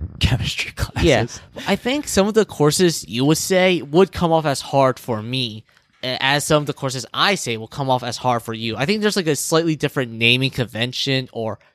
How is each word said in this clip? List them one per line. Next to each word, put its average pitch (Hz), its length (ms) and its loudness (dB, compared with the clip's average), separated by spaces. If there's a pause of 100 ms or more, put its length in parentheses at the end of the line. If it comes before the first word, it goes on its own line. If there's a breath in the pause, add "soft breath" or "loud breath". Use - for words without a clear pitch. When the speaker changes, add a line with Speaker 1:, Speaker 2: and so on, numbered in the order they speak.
(100)
Speaker 1:
<laughs> - 100 -10
chemistry - 520 -2
classes. - 320 -4
Speaker 2:
Yeah. - 600 0
I 196 100 0
think 277 300 -4
some 196 220 2
of 208 60 -2
the 214 100 4
courses 151 640 2
you 120 160 -2
would 156 140 4
say 185 440 2
would 151 300 4
come 170 200 0
off 160 140 2
as 135 140 0
hard 135 380 2
for 110 240 -6
me, 117 420 -6 (380 soft breath)
a-, 127 200 -4
as 143 220 2
some 151 180 4
of 139 40 -6
the 143 80 -4
courses 131 380 -6
I 180 220 0
say 120 220 -4
will 110 120 -10
come 135 220 -2
off 127 120 2
as 117 160 -6
hard 123 240 0
for 113 120 -8
you. 110 220 -4
I 135 100 -2
think 208 160 0
there's, 208 140 0
like, 180 100 -2
a 147 100 2
slightly 165 400 2
different 131 360 -4
naming 120 380 2
convention 127 840 -4
or 113 260 -6 (160 soft breath)